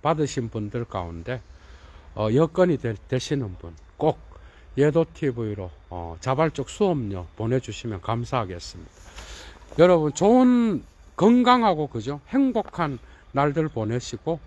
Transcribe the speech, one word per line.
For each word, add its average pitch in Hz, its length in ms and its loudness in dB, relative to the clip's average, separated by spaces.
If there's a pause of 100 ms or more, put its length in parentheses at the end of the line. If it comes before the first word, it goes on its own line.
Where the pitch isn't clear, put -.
받으신 143 480 -2
분들 113 360 -8
가운데, 87 560 -8 (720)
어, 107 180 0
여건이 160 440 2
되-, 113 180 -4 (120)
되시는 127 500 -4
분 85 180 -16 (220)
꼭 - 220 0 (580)
예도 151 360 2
티브이로, 107 580 -6 (180)
어, 85 300 -10
자발적 143 500 -2
수업료 113 560 -2 (100)
보내주시면 113 680 -4
감사하겠습니다. 101 920 -6 (880)
여러분 160 340 6
좋은 233 720 4 (320)
건강하고, 226 720 4
그죠? 131 400 -8
행복한 214 720 -2 (320)
날들 147 380 0
보내시고 120 760 -4